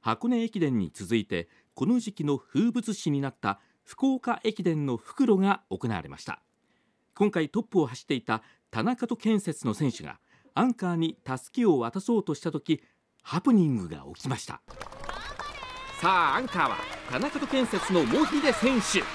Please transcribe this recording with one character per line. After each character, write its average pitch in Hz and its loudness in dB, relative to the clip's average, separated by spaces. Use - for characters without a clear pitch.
箱 117 -2
根 233 2
駅 220 -2
伝 135 2
に 90 0
続 101 -4
い 101 0
て、 85 -4
こ 131 -2
の 240 2
時 220 -8
期 165 -8
の 143 0
風 208 0
物 226 -4
詩 - -4
に 143 0
な 139 -4
っ - -20
た 101 -2
福 - -2
岡 254 0
駅 214 0
伝 156 2
の 127 0
復 - -2
路 226 6
が 190 2
行 104 -4
わ 95 -2
れ 73 -12
ま 69 -14
し - -16
た。 - -8
今 208 2
回 160 0
ト 208 -2
ッ - -4
プ - 2
を 147 4
走 120 -10
っ - -20
て - -2
い 123 -2
た 113 -2
田 110 -2
中 240 0
戸 233 -2
建 214 2
設 - -6
の 110 0
選 135 0
手 - -12
が、 69 -14
ア 175 2
ン 254 2
カ 180 -2
ー - -2
に 165 -2
た 131 -4
す - -14
き 240 0
を 160 6
渡 117 -2
そ 226 0
う 190 -4
と 160 -2
し 139 -6
た 170 -4
時、 151 0
ハ 170 -4
プ 277 4
ニ 190 8
ン 135 2
グ 90 -4
が 71 -12
起 - -20
き 131 -6
ま 131 -4
し - -12
た。 - -12
さ 170 2
あ、 165 4
ア - 2
ン 262 -4
カ 180 -4
ー 139 4
は 98 -2
田 127 -2
中 285 -2
戸 277 -4
建 262 2
設 196 -2
の 170 6
モ 196 4
ヒ 294 2
デ 285 4
選 247 4
手。 - 0